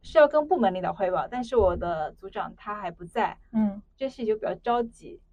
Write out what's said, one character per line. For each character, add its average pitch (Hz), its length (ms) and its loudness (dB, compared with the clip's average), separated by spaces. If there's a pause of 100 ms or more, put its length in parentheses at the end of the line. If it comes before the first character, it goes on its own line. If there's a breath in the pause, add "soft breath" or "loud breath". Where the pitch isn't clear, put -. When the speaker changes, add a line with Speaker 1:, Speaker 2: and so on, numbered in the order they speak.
Speaker 1:
是 - 160 2
要 294 80 10
跟 302 220 2
部 359 100 4
门 190 160 2
领 185 80 -6
导 175 100 -4
汇 180 200 -2
报， 156 180 -2
但 247 140 -6
是 247 120 -2
我 185 200 6
的 165 340 -4
组 - 180 -18
长 180 280 -8
他 208 180 -12
还 196 160 -10
不 170 140 -18
在。 190 340 -4 (140)
Speaker 2:
嗯。 208 280 0 (160)
Speaker 1:
这 269 120 -6
事 254 180 -6
就 214 80 2
比 220 80 -6
较 - 140 -4
着 240 260 0
急 - 380 -12 (120)